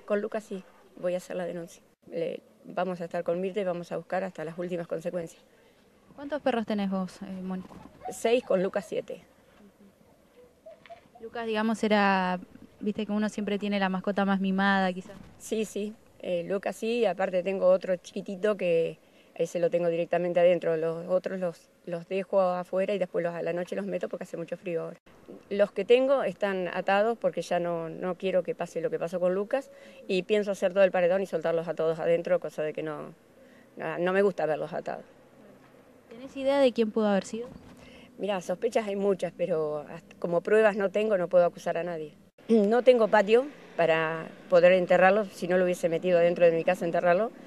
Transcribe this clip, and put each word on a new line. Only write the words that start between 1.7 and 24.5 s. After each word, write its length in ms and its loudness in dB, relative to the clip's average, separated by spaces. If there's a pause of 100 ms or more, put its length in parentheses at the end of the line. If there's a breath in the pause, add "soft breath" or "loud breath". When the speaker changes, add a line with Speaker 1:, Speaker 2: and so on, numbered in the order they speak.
Speaker 1:
Le, 300 -6 (240)
vamos 380 -6
a 40 -8
estar 180 -6
con 180 -2
Mirta 180 -4
y 60 -2
vamos 260 -6
a 60 -6
buscar 260 -4
hasta 220 -10
las 120 -10
últimas 300 -6
consecuencias. 560 -8 (720 soft breath)
Speaker 2:
¿Cuántos 260 -8
perros 240 0
tenés 240 -2
vos, 320 -6
eh, 200 -12
Moni? 220 -8 (480)
Speaker 1:
Seis, 320 0
con 200 2
Lucas 240 -4
siete. 340 -8 (2000)
Speaker 2:
Lucas, 260 -10
digamos, 380 0
era, 560 2 (400)
viste 260 -4
que 60 -8
uno 160 0
siempre 320 -4
tiene 180 -2
la 120 0
mascota 340 -2
más 160 2
mimada, 540 2
quizás. 240 -14 (200)
Speaker 1:
Sí, 280 -4
sí, 280 -8 (280)
eh, 260 -4
Lucas 300 -4
sí, 280 0
aparte 380 0
tengo 240 2
otro 300 4
chiquitito 580 -4
que 440 0 (360 soft breath)
ese 240 -2
lo 100 2
tengo 200 2
directamente 500 0
adentro, 380 4
los 300 -4
otros 320 -2
los, 300 -8 (160)
los 220 -10
dejo 340 0
afuera 520 0
y 60 -2
después 240 -2
los, 100 -4
a 80 -8
la 120 -4
noche 220 -6
los 100 -6
meto 240 -6
porque 140 -10
hace 140 -12
mucho 200 -8